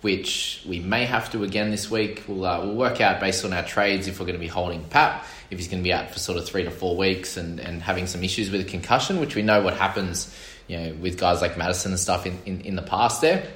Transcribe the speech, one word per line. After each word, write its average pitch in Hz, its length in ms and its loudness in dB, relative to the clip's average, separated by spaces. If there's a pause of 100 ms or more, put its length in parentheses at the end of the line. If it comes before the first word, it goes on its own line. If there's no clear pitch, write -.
which - 640 -2
we 90 120 -4
may 107 260 0
have 120 260 0
to 107 120 -2
again 104 280 0
this 104 180 -4
week. 110 380 0
We'll, 95 180 -2
uh, 90 180 0
we'll 101 120 -2
work 120 260 2
out 95 180 6
based 95 240 2
on 98 80 -2
our 87 120 0
trades 98 440 2
if 90 120 -8
we're 90 80 -4
gonna 87 100 -4
be 85 80 -6
holding 87 380 -2
Pap, - 420 4 (240)
if 95 80 -8
he's 87 100 -6
gonna 90 140 -2
be 90 100 2
out 82 200 0
for - 80 -8
sort 87 180 -2
of 82 80 -4
three 90 200 0
to 85 40 -4
four 87 260 -2
weeks 95 400 0
and, 85 240 -6
and 85 220 -8
having 92 240 0
some 90 180 -4
issues 98 280 -2
with 98 100 0
a 90 40 -4
concussion, 131 540 2
which 147 140 -2
we 104 80 0
know 107 220 6
what 90 100 2
happens, 95 580 -2 (360)
you 85 100 -8
know, 82 240 -6
with 90 160 -2
guys 87 240 4
like 87 160 0
Madison 90 360 0
and 92 60 0
stuff 90 280 0
in, 92 180 -4
in, 92 160 -6
in 98 140 -4
the 82 80 -4
past 110 380 2
there. 185 220 6 (120)